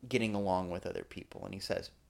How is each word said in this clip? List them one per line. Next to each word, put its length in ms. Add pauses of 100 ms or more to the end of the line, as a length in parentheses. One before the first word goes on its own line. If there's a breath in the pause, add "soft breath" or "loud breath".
getting 260
along 360
with 160
other 180
people, 400
and 100
he 60
says, 300 (200)